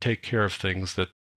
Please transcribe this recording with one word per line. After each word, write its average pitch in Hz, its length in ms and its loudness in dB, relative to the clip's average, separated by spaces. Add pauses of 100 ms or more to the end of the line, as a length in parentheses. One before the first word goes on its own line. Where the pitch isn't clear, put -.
take 117 200 0
care 113 220 2
of 98 100 2
things 95 420 -2
that 92 140 0 (300)